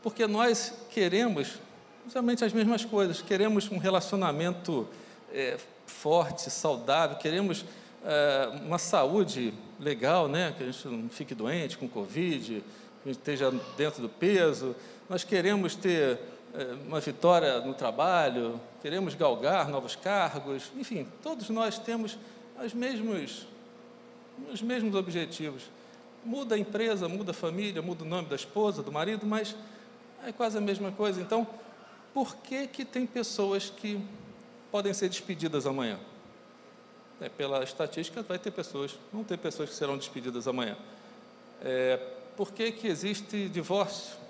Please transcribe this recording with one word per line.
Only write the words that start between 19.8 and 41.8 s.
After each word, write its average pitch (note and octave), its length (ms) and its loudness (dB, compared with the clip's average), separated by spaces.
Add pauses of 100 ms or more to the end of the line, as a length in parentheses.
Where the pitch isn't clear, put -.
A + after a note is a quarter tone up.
cargos, C#3+ 800 0
enfim, A#3 320 -6 (160)
todos D4 260 -6
nós A3 300 0
temos A3+ 360 -4 (480)
os A#3 120 -6
mesmos, A3 720 -4 (1040)
os G3+ 80 -6
mesmos A3+ 320 0
objetivos. E3 680 -2 (600)
Muda A#3+ 300 -2
a G#3+ 60 2
empresa, G#3 500 0
muda F#3+ 220 -4
a - 20 -4
família, F3+ 480 -2
muda E3 220 -6
o D#3 40 -8
nome E3+ 200 -2
da C#3 80 -2
esposa, G#3 480 0
do - 80 -6
marido, G3+ 340 -2
mas G#3+ 300 0 (720)
é A#3+ 60 -8
quase A3 260 0
a G#3 40 0
mesma G3+ 300 0
coisa. G3 300 0
Então, A3 240 2 (640)
por - 260 -2
que C4+ 280 -6
que C4 180 -8
tem B3+ 220 -2
pessoas G3 640 0
que G#3 340 -4 (680)
podem G3+ 200 2
ser F#3+ 160 0
despedidas D#3 600 -2
amanhã? B2 320 0 (1200)
É, A#2+ 80 -6
pela C#3 340 0
estatística, D#3+ 600 -4
vai F3+ 160 -4
ter G#3+ 100 -4
pessoas, C#3 480 -6 (160)
vão G#3+ 100 -6
ter F3+ 140 -4
pessoas D3+ 320 -4
que - 60 -10
serão C#3 200 0
despedidas B2 520 -6
amanhã. B2 280 -2 (840)
É, B2+ 380 2 (360)